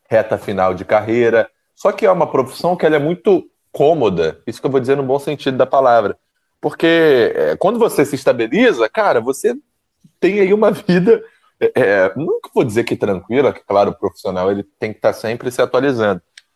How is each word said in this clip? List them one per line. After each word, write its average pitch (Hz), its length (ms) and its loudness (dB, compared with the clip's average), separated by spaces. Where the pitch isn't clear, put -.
reta 107 300 -2
final 95 380 -2
de 90 100 -12
carreira. 110 640 0
Só - 160 -2
que 214 140 -4
é 196 60 6
uma 170 160 0
profissão 135 480 -2
que 175 100 -2
ela 156 100 2
é 151 40 0
muito 175 500 0
cômoda, 104 760 0
isso - 160 -10
que 156 60 -4
eu 135 40 -4
vou 135 80 0
dizer 127 160 0
no 143 60 -2
bom 131 160 -2
sentido 139 400 -6
da 127 80 2
palavra. 120 520 2
Porque, 151 720 2
é, 76 220 -2
quando 220 220 -2
você 170 260 0
se - 100 -6
estabiliza, 127 720 0
cara, 180 340 0
você 135 340 -4
tem 190 200 0
aí 190 140 2
uma 214 180 2
vida, 180 520 2
é, - 160 0
é, 98 400 2
nunca 339 380 -6
vou 208 100 2
dizer 113 200 0
que 117 120 -4
tranquila, 104 580 -2
que, - 100 -20
claro, 101 280 2
o - 40 -16
profissional 95 560 -4
ele 101 120 -4
tem 107 140 -6
que - 60 -20
tá 107 140 0
sempre 120 380 -8
se - 100 -4
atualizando. 120 600 0